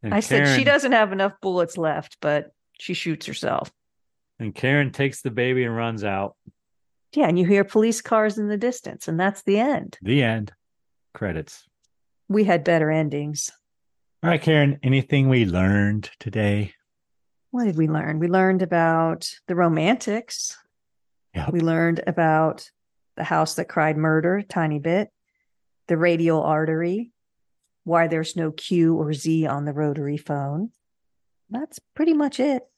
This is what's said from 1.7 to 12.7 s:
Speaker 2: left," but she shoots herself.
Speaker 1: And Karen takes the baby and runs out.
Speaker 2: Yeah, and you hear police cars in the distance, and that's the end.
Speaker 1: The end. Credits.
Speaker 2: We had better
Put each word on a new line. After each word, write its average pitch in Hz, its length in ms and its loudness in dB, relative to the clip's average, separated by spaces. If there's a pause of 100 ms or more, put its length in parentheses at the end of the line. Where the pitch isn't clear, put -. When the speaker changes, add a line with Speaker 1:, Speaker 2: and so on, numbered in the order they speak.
Speaker 2:
left," 156 460 -4
but 147 280 0 (300)
she - 140 -8
shoots - 320 -6
herself. - 440 -4 (680)
Speaker 1:
And 110 160 -8
Karen 139 360 0
takes 139 300 -4
the 131 100 -6
baby 123 340 0
and 117 120 -4
runs 113 260 -4
out. 98 320 -4 (800)
Speaker 2:
Yeah, 285 160 2
and 170 100 2
you 185 60 2
hear 196 180 4
police 220 380 0
cars 214 380 0
in 208 100 -4
the 208 80 -2
distance, 240 500 -6
and 165 140 -2
that's 196 220 -2
the 196 180 2
end. - 400 -2
Speaker 1:
The 123 220 2
end. 110 320 -2 (580)
Credits. - 560 -8 (600)
Speaker 2:
We 214 160 2
had 175 200 2
better 160 260 2